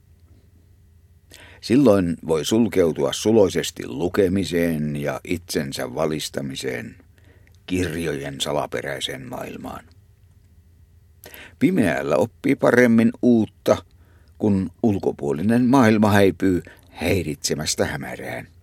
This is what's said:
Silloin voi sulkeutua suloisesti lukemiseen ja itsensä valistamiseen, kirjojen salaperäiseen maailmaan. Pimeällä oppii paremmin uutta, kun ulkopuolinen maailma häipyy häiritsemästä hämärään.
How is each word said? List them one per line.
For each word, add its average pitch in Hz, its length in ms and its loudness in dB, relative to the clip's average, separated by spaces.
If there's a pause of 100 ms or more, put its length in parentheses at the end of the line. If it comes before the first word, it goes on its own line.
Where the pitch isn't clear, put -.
(1600)
Silloin 101 560 4 (100)
voi 78 180 0
sulkeutua 82 680 2
suloisesti 101 760 0
lukemiseen 87 1080 -2
ja 71 280 -6
itsensä 69 720 -6
valistamiseen, 69 1000 -6 (680)
kirjojen 78 760 -4
salaperäiseen 67 880 -6
maailmaan. - 560 -12 (1700)
Pimeällä 80 580 2
oppii 117 400 0
paremmin 120 540 4 (120)
uutta, 113 540 2 (640)
kun 98 320 0 (120)
ulkopuolinen 95 840 0
maailma 110 460 4
häipyy 95 520 4 (280)
häiritsemästä 80 960 -4
hämärään. - 640 -10 (140)